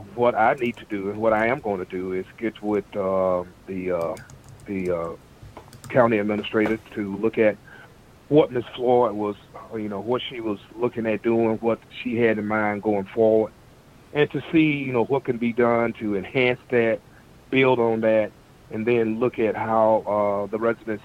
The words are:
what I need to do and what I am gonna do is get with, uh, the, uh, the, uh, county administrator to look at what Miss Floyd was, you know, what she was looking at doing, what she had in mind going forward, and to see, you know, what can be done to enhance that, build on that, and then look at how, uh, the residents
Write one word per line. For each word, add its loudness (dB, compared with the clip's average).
what 2
I 2
need -4
to -20
do -6
and -6
what 2
I 2
am -2
gonna -4
do -6
is -4
get -6
with, -2
uh, 0
the, -6
uh, -2
the, -4
uh, -4
county 4
administrator 0
to -6
look -2
at 4
what 4
Miss -4
Floyd 4
was, -4
you -6
know, -8
what -2
she -12
was -4
looking -4
at -2
doing, 2
what -2
she -4
had 2
in -4
mind 0
going 0
forward, 2
and 2
to -6
see, 4
you -4
know, 2
what -2
can -2
be -2
done 2
to -4
enhance 0
that, 2
build 4
on 2
that, 2
and -6
then 2
look -2
at 0
how, 2
uh, -2
the -4
residents -4